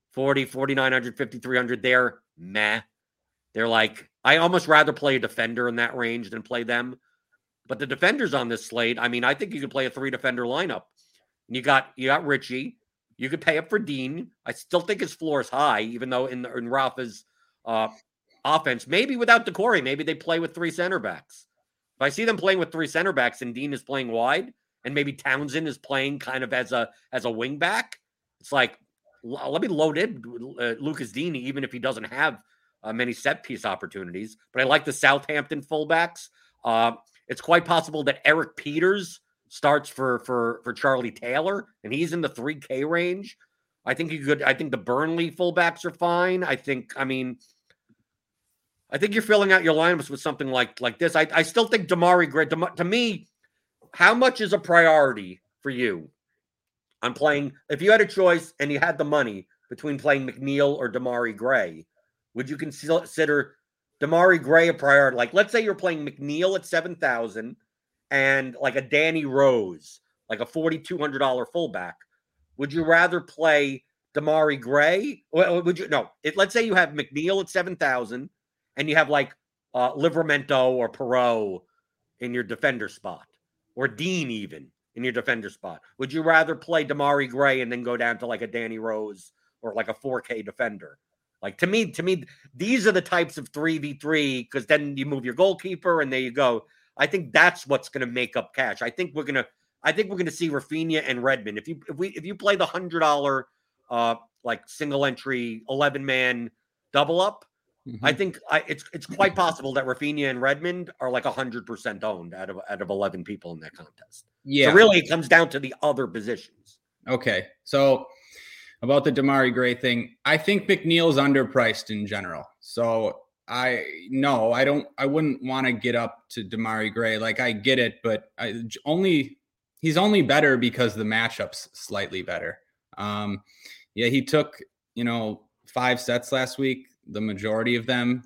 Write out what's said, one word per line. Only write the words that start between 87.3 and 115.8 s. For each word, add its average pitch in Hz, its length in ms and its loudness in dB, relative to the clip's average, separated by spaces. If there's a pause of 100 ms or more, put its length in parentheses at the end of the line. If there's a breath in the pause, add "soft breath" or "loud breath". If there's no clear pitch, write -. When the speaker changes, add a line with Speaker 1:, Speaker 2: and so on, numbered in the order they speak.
Speaker 1:
and 117 100 -4
then 123 120 -6
go 120 140 -4
down 117 220 -2
to, 123 80 -10
like, 117 160 -6
a 117 40 -8
Danny 113 320 -8
Rose 107 540 -8 (300)
or, 110 120 -8
like, 110 140 -4
a 110 60 -6
four 127 260 -6
K 113 220 -8
defender? 101 560 -8 (440)
Like, 98 160 -10
to 175 80 -2
me, 202 260 0
to 165 100 -8
me, 175 220 -2 (300 soft breath)
these 202 320 0
are 214 60 4
the 185 80 4
types 170 380 -2
of 131 120 -12
three 156 280 -2
v 143 160 -8
three, 143 500 -2
'cause 123 220 -6
then 147 300 2
you 135 100 -4
move 139 180 -4
your 123 100 -4
goalkeeper 180 680 0
and 135 100 -4
there 131 80 0
you 127 120 -6
go. 123 340 2 (300)
I 147 100 2
think 151 260 -4
that's 170 340 4
what's 135 220 -2
gonna 131 180 -6
make 120 300 -6
up - 180 -6
cash. 120 280 -4
I 120 80 -6
think 160 240 -6
we're 147 100 -6
gonna, 131 220 -4 (360)
I 156 80 0
think 185 200 0
we're 196 80 -8
gonna 170 120 -2
see 160 200 -4
Rafinha 156 560 -2
and 123 160 -4
Redmond. 117 340 -2
If 107 100 -12
you, 151 220 -12
if 139 80 -10
we, 180 120 -4
if 180 180 -12
you 196 80 -8
play 202 220 2
the 175 100 0
hundred 175 340 -4
dollar, 143 460 2 (440)
uh, 117 260 0 (280)
like, 117 240 -6
single 143 380 -2
entry, 120 640 -4
eleven 139 360 0
man 127 460 0 (420)
double 147 280 4
up, 208 240 -2 (440)
Speaker 2:
Mm-hmm. 117 160 -8
Speaker 1:
I 147 80 6
think 185 260 -2 (120)
I, 151 180 2
it's, 151 240 -8
it's 165 140 -14
quite 196 280 2
possible 160 380 -2
that 131 140 -2
Rafinha 147 420 -2
and 123 140 -4
Redmond 165 480 -2 (100)
are, 127 100 -4
like, 123 140 -2
a 131 60 0
hundred 120 340 -6
percent 107 400 -10
owned 90 300 -6
out 95 160 -12
of, 95 180 -12
out 101 140 -6
of 90 80 -6
eleven 95 340 -2
people 87 300 -12
in 78 60 -16
that 78 120 -20
contest. - 540 -20 (180)
Speaker 2:
Yeah. 139 240 4
Speaker 1:
So 170 80 8
really, 208 220 10
it 160 100 -2
comes 160 200 0
down 170 200 8
to 139 100 -4
the 135 220 -10